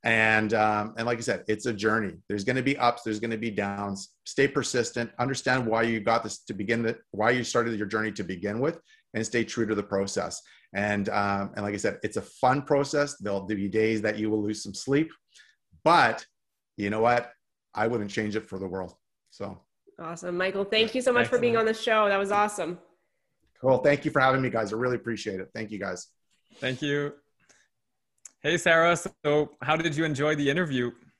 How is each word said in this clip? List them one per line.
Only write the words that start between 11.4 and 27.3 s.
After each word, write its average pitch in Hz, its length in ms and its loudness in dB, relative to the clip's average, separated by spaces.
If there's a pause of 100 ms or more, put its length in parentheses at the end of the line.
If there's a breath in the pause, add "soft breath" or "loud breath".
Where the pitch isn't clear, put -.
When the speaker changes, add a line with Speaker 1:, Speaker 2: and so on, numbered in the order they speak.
Speaker 1:
and 104 100 -6
like 104 100 -4
I 101 40 -4
said, 101 240 -2
it's - 140 -4
a 101 60 -4
fun 131 400 0
process. 143 560 0
There'll 98 280 -4
be 101 220 -2
days 110 340 2
that 107 160 -2
you 107 120 -2
will 107 120 0
lose 104 200 -4
some 101 120 -10
sleep, 147 360 0 (760 soft breath)
but 131 400 6 (520)
you 101 120 -2
know 107 120 0
what? 120 300 4 (440)
I 107 120 0
wouldn't 110 240 -2
change 107 260 -2
it 107 120 -6
for 98 100 -10
the 95 80 -6
world. 90 280 -8 (360)
So. 98 300 -12 (380)
Speaker 2:
Awesome. 170 380 -8
Michael, 190 280 0
thank 220 300 2
you 254 60 0
so 254 120 2
much 240 160 4
for 247 100 2
being 240 160 2
Speaker 3:
Excellent. 220 140 4
Speaker 2:
on 226 60 0
the 220 80 -10
show. 214 260 4
That 196 100 4
was 196 120 -2
awesome. 202 480 0 (800)
Speaker 1:
Cool. 131 200 4
Thank 143 260 4
you 151 60 0
for 143 100 2
having 131 220 4
me, 127 80 0
guys. 107 220 -2
I 110 40 -4
really 123 200 0
appreciate 104 440 -6
it. 92 140 -10
Thank 110 160 -8
you, 107 80 -10
guys. 92 300 -8 (480)
Speaker 3:
Thank 127 260 -6
you. 143 320 -2 (1300 soft breath)